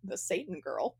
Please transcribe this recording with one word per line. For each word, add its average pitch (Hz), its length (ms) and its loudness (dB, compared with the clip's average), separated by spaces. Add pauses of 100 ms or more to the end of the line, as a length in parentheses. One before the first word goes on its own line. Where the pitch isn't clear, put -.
the 190 140 -4
Satan 190 440 0
girl. - 380 0